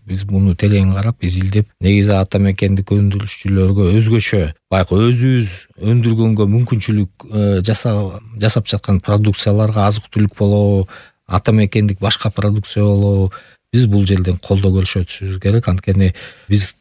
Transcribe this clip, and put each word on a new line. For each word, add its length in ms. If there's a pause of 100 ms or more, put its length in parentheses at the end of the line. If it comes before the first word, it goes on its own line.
Биз 200
муну 280
терең 400
карап, 300
изилдеп, 440 (120)
негизи 320
ата 260
мекендик 540
өндүрүшчүлөргө 1040
өзгөчө, 560 (180)
баягы 280 (100)
өзүбүз 400 (320)
өндүргөнгө 720
мүмкүнчүлүк, 560 (240)
э, 320
жаса-, 560 (180)
жасап 300
жаткан 320
продукцияларга 840
азык 260
түлүк 240
болобу, 500 (400)
ата 260
мекендик 460
башка 320
продукция 540
болобу, 480 (400)
биз 140
бул 180
жерден 320
колдоо 340 (120)
көрсөтүшүбүз 580
керек. 260
Анткени 460 (340)
биз 340